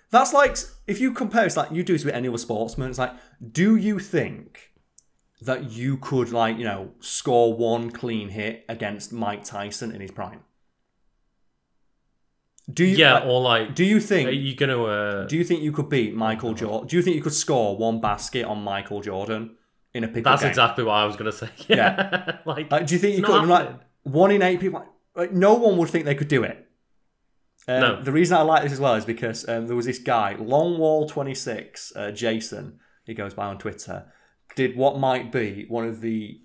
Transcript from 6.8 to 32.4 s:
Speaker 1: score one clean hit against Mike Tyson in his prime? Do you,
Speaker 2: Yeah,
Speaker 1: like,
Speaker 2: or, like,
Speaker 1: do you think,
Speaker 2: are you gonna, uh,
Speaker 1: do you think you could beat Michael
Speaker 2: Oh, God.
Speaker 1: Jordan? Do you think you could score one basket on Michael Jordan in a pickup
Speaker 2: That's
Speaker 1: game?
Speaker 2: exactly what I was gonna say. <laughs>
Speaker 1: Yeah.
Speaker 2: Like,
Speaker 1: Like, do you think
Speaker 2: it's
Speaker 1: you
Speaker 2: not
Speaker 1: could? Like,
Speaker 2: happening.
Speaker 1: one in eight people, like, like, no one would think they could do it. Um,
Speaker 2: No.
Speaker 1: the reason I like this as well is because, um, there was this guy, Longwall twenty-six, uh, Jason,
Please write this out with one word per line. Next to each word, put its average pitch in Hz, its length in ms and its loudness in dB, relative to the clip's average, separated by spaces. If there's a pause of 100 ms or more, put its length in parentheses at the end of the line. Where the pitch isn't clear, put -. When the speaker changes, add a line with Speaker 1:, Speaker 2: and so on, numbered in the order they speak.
Speaker 1:
score 120 540 2
one 117 380 -2
clean 110 380 -6
hit 107 380 -8
against 107 460 -10
Mike 104 320 -6
Tyson 104 480 -10
in 101 80 -14
his 95 100 -12
prime? 104 300 -14 (2250)
Do 170 140 0
you, 190 120 4
Speaker 2:
Yeah, 143 180 8
Speaker 1:
like, 131 100 2
Speaker 2:
or, 127 160 4
like, 117 340 2
Speaker 1:
do 175 100 2
you 214 160 6
think, 180 260 0
Speaker 2:
are 131 60 0
you 139 220 -4
gonna, 131 280 0
uh, 104 440 -2
Speaker 1:
do 156 100 -2
you 170 80 2
think 170 180 0
you 151 80 -2
could 147 180 -4
beat 113 240 0
Michael 110 360 -2
Speaker 2:
Oh, 110 40 -4
God. 110 60 -8
Speaker 1:
Jordan? 113 280 -4
Do 156 100 -4
you 175 40 6
think 175 140 2
you 147 60 -2
could 147 120 -4
score 110 440 0
one 113 240 0
basket 107 440 -4
on 104 180 -6
Michael 98 380 -6
Jordan 104 540 -6 (380)
in 113 120 -4
a - 20 -4
pickup 113 240 -6
Speaker 2:
That's 143 120 4
Speaker 1:
game? 135 60 2
Speaker 2:
exactly 120 360 2
what 107 80 2
I 104 120 4
was 104 120 -4
gonna 107 160 -4
say. - 240 -10
<laughs> - 100 -14
Speaker 1:
Yeah. 180 760 0
Speaker 2:
Like, 151 260 -6
Speaker 1:
Like, 156 160 2
do 151 80 0
you 170 40 0
think 202 180 2
Speaker 2:
it's 196 100 2
Speaker 1:
you 202 60 6
Speaker 2:
not 202 80 8
Speaker 1:
could? 175 80 2
Like, 175 160 8
Speaker 2:
happening. 127 140 -12 (240)
Speaker 1:
one 165 280 4
in 202 100 4
eight 180 200 2
people, 175 180 -4
like, - 100 -16 (260)
like, 175 180 -4
no 196 220 8
one 226 220 4
would 165 120 2
think 165 160 -2
they 143 100 2
could 143 140 -4
do 131 140 4
it. - 220 -8 (1000)
Um, 127 140 2
Speaker 2:
No. 117 200 2
Speaker 1:
the 135 120 -2
reason 170 240 4
I 160 60 6
like 156 200 4
this 143 80 -2
as 131 80 -6
well 131 160 4
is 110 80 0
because, 113 460 -6
um, 117 180 -4
there 120 80 -2
was 120 100 0
this 127 140 -4
guy, 107 400 0
Longwall 156 720 2
twenty-six, 135 880 -8
uh, 104 140 -6
Jason, 107 680 -6 (240)